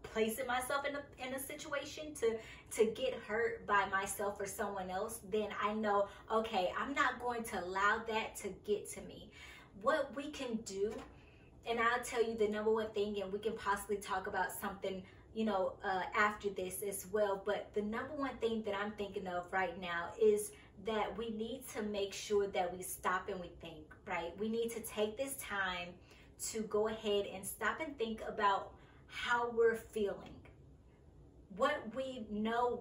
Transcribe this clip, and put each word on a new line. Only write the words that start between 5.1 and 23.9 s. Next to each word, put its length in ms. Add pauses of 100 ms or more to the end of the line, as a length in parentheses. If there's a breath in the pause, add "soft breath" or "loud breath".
then 180 (100)
I 140
know, 340 (240 loud breath)
"Okay, 460
I'm 160
not 260
going 260
to 180
allow 440
that 300
to 120 (140)
get 280
to 100
me." 300 (500 loud breath)
What 340
we 140
can 280
do, 360 (720 loud breath)
and 140
I'll 240
tell 200
you 120
the 120
number 240
one 200
thing, 300
and 120
we 60
can 140
possibly 440
talk 300
about 240
something, 520 (300 loud breath)
you 120
know, 280 (100)
uh, 200 (120)
after 340
this 340
as 240
well, 360
but 300
the 80
number 320
one 240
thing 260
that 120
I'm 160
thinking 360
of 240
right 300
now 400
is 300 (340 loud breath)
that 320
we 140
need 380
to 120
make 320
sure 340
that 280
we 80
stop 460
and 100
we 100 (120)
think, 220 (220)